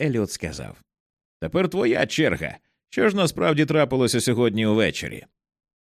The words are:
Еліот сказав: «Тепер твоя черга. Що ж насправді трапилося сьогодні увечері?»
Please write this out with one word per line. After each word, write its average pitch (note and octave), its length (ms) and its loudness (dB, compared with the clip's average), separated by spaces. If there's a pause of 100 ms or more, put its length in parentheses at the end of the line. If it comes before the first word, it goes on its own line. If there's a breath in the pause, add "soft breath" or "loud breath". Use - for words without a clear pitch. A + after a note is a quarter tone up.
Еліот A#2+ 300 0
сказав: C#2+ 500 -10 (600)
«Тепер F3 280 0
твоя - 360 0
черга. G#2+ 520 -2 (380)
Що A3 140 2
ж F#3+ 60 0
насправді E3 500 0
трапилося C3 560 2
сьогодні A2+ 440 0
увечері?» G2+ 600 0 (580)